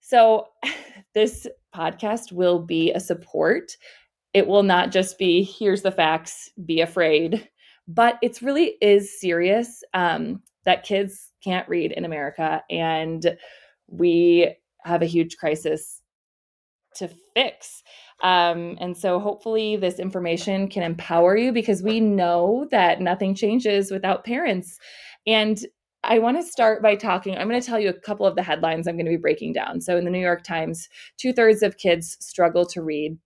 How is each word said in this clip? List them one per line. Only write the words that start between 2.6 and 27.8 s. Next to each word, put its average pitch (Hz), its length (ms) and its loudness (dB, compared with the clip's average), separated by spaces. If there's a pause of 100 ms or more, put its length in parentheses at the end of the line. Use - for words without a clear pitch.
a 170 80 -2
support. 175 760 -2 (560)
It 196 160 2
will 202 160 4
not 180 260 2
just 190 260 -2
be, 180 280 2
"Here's 190 380 -2
the 190 100 0
facts, 160 580 -2 (160)
be 160 140 0
afraid," 165 680 0 (380)
but 233 340 2
it's 233 220 -4
really 277 380 0
is 202 400 4
serious, 190 640 0 (100)
um, 170 480 -2 (220)
that 180 180 2
kids 196 480 -4 (100)
can't 185 280 -6
read 170 240 -2
in 175 120 -8
America, 156 640 -4
and 165 680 -2 (480)
we 170 680 2 (260)
have 170 200 -2
a 170 40 0
huge 165 300 -2
crisis 156 640 -6 (960)
to 185 120 -10 (260)
fix. - 500 -4 (380)
Um, 170 580 2
and 180 160 -8
so 180 220 0
hopefully 214 580 -4
this 185 220 -2
information 190 680 -4
can 190 160 -4
empower 170 520 2
you, 240 160 2
because 220 300 0
we 220 160 0
know 202 720 2
that 180 300 4
nothing 185 340 0
changes 208 560 0
without 190 340 -2
parents. 233 540 -4 (480)
And 214 320 2 (460)
I 220 160 4
wanna 254 240 0
start 220 360 0
by 214 140 4
talking, 190 420 -4
I'm 196 120 -4
gonna 247 120 0
tell 240 200 -4